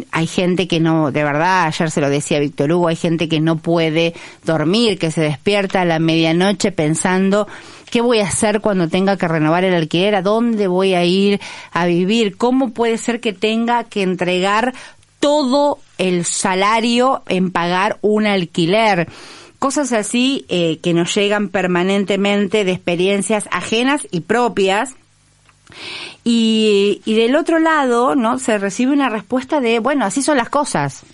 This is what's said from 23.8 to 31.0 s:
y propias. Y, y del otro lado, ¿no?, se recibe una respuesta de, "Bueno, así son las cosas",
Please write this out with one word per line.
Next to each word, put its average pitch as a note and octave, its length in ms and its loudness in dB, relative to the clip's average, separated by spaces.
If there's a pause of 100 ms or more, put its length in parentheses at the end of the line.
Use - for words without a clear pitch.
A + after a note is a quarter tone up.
y F3 100 -4
propias. G#3 720 0 (1300)
Y, A3 800 2
y A3 120 0
del A#3 200 2
otro E4 220 2
lado, D4 580 2
¿no?, A#3+ 220 0
se A3 220 -2
recibe A3 320 0
una C#4+ 180 2
respuesta B3+ 500 -4
de, A#3 200 2
"Bueno, B3+ 260 0
así C4 160 -2
son D4 160 2
las A3+ 120 -2
cosas", D#3 520 -2 (120)